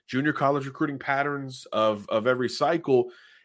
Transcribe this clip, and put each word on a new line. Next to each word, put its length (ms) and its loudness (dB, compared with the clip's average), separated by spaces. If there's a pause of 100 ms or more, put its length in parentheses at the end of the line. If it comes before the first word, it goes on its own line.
junior 240 0
college 360 0
recruiting 320 -4
patterns 720 -4
of, 360 0
of 180 0
every 200 2
cycle. 600 2 (360)